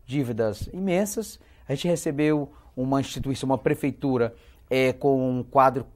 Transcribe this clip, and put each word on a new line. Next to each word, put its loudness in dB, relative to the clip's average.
dívidas -2
imensas, -2
a -4
gente -4
recebeu 0
uma 0
instituição, -4
uma 2
prefeitura, 0
eh, 2
com 0
um -6
quadro 4